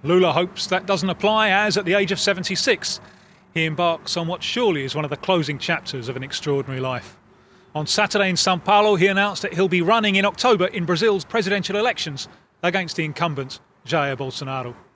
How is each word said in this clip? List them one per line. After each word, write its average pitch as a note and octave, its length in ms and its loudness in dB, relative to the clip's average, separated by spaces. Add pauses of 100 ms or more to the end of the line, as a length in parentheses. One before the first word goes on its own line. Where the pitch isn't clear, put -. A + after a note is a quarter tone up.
Lula F3 300 4
hopes F3 360 -2
that F#3 180 -2
doesn't F#3+ 240 0
apply G#3+ 400 2
as, G3+ 260 2
at G3+ 80 0
the F3 80 0
age G3+ 180 2
of F#3+ 80 -2
seventy-six, - 840 -2 (520)
he D#3+ 140 0
embarks E3 500 -2
on E3+ 100 -4
what E3+ 160 -6
surely G3 400 0
is C3+ 120 -6
one D3+ 100 -2
of C#3 60 -6
the C3+ 80 -6
closing D3+ 400 0
chapters C3+ 500 -6
of B2+ 80 -6
an C3 60 -8
extraordinary C3+ 580 -4
life. B2+ 380 -6 (560)
On D3+ 120 -4
Saturday G3+ 440 2
in F3 60 0
São F3+ 280 0
Paulo, G#3 300 6
he F#3 140 4
announced G3 340 0
that G3+ 100 -6
he'll F3+ 160 2
be F3 140 2
running G#3 340 4
in G3 80 4
October G3+ 440 2
in F3 180 -4
Brazil's F#3+ 360 2
presidential G3 540 -2
elections G#3 520 -2 (340)
against F3+ 340 -2
the E3 80 -2
incumbent, D3 560 -4 (260)
Jair C#3+ 300 0
Bolsonaro. C3 580 -8 (220)